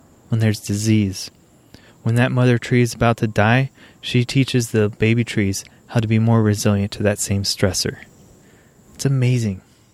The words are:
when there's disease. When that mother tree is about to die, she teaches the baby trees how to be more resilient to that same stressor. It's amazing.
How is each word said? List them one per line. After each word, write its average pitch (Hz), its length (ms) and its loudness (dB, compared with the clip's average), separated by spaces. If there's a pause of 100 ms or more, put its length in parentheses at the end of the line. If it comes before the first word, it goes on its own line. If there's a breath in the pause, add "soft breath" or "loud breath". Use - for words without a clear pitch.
(300)
when 113 100 -2
there's 110 220 0
disease. 104 680 -2 (720 loud breath)
When 117 120 0
that 131 160 2
mother 123 260 2
tree 123 240 0
is 120 120 0
about 117 240 0
to 117 100 -2
die, 113 440 0 (300 loud breath)
she 123 240 -2
teaches 127 460 -2
the 107 180 2
baby 113 340 0
trees 98 400 -4 (240 loud breath)
how 117 140 -2
to 110 60 -2
be 110 120 2
more 113 240 4
resilient 104 500 0
to - 100 -6
that 101 160 0
same 98 240 -2
stressor. - 540 -2 (960 soft breath)
It's - 120 -4
amazing. 123 560 0 (320 soft breath)